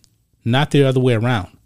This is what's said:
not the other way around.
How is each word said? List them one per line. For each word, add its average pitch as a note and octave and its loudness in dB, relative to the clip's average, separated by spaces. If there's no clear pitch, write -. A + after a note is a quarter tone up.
not C3 0
the C#3+ 2
other C3 0
way B2+ 2
around. A2 -4